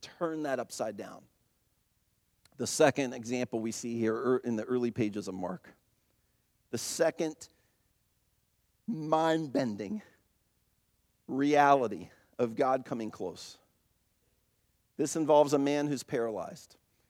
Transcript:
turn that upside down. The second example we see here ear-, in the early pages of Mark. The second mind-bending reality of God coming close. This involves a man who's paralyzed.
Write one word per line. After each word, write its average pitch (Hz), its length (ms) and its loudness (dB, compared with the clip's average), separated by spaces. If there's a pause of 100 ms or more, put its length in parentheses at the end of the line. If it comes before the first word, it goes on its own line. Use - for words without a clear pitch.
(200)
turn 160 240 -4
that 135 160 -2
upside 110 380 -6
down. 87 240 -14 (1400)
The 117 100 -4
second 139 460 2
example 120 460 -4
we 113 120 -4
see 117 280 -6
here 110 160 2
ear-, 123 280 2
in 120 120 -2
the 107 80 -4
early 123 280 -2
pages 104 360 -2
of 92 80 -6
Mark. 92 340 -8 (1040)
The 120 60 -6
second 160 580 -2 (1500)
mind-bending 156 1120 0 (1300)
reality 139 840 4 (300)
of 117 160 0
God 131 300 2
coming 113 260 -6
close. 92 460 -10 (1400)
This 151 180 -2
involves 151 380 6
a 143 60 4
man 147 280 2
who's 143 160 -4
paralyzed. 104 720 -6 (320)